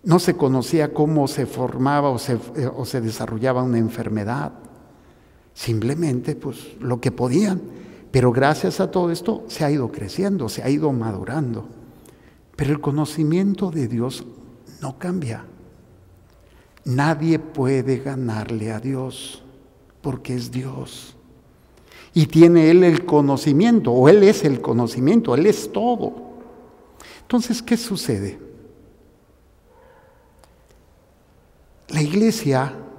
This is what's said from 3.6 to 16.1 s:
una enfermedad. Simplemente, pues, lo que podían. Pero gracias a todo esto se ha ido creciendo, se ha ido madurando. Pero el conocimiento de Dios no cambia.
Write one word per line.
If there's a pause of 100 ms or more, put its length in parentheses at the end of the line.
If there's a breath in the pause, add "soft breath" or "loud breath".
una
enfermedad. (1000 soft breath)
Simplemente,
pues,
lo
que
podían. (520 loud breath)
Pero
gracias
a
todo
esto
se
ha
ido
creciendo,
se
ha
ido
madurando. (880 soft breath)
Pero
el
conocimiento
de
Dios (560)
no
cambia. (1400 soft breath)